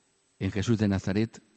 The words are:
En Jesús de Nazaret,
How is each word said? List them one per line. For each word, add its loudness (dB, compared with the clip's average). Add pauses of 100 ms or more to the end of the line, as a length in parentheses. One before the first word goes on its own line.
(400)
En -2
Jesús 0
de 4
Nazaret, -2 (140)